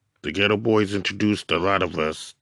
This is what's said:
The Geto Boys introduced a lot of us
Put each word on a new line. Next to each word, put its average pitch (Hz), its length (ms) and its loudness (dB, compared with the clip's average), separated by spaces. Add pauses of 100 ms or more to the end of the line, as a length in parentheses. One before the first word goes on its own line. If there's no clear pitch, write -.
(220)
The 76 100 -6
Geto 101 300 2
Boys 107 320 2
introduced 101 560 -2
a 80 80 2
lot 95 240 2
of 82 160 -4
us 78 440 -4